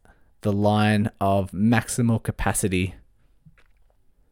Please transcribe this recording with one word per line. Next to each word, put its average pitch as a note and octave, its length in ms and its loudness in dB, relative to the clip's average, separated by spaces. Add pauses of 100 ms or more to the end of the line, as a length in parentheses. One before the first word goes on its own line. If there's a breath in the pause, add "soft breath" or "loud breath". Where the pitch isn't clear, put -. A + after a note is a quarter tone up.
(420 soft breath)
the G#2+ 100 -2
line G#2+ 580 2 (100)
of G2 300 0
maximal A2+ 720 0
capacity F#2 720 -2 (1400)